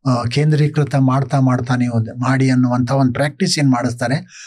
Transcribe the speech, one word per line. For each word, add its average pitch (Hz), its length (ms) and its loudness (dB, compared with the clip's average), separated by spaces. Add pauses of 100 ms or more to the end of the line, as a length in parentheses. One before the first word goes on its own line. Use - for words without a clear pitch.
ಆ, 120 180 0
ಕೇಂದ್ರೀಕೃತ 147 720 0
ಮಾಡ್ತಾ 135 440 2
ಮಾಡ್ತಾ 127 360 0
ನೀವು 120 220 0
ಅದ್ 113 220 -4
ಮಾಡಿ 131 300 0
ಅನ್ನುವಂಥ 127 420 2
ಒಂದು 135 220 2
ಪ್ರಾಕ್ಟೀಸ್ 147 460 -2
ಏನ್ 139 120 4
ಮಾಡಿಸ್ತಾರೆ, 123 560 -2 (200)